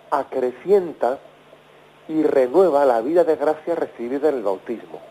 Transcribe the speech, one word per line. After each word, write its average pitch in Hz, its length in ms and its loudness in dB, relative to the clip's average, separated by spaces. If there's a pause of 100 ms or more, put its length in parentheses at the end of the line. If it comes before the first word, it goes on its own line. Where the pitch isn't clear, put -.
(100)
acrecienta 139 1080 -2 (920)
y 156 140 -2
renueva 143 640 4
la 117 160 2
vida 165 220 2
de 156 120 0
gracia 151 380 -2
recibida 139 560 -4
en 139 60 -2
el 117 60 -6
bautismo". 101 580 -8 (100)